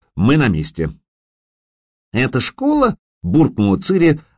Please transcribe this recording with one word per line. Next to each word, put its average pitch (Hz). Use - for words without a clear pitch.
мы 127
на 139
месте». 78
«Это 127
школа?» 277
буркнула 101
Цири, 170